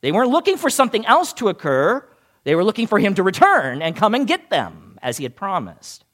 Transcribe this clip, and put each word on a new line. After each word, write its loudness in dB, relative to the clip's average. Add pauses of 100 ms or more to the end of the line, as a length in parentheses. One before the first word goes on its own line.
They -4
weren't 0
looking 0
for -2
something 0
else 4
to -2
occur. 0 (380)
They 0
were 2
looking -2
for 2
him 2
to -2
return 2
and -4
come 0
and 0
get -4
them, -6
as -6
he -10
had -10
promised. -8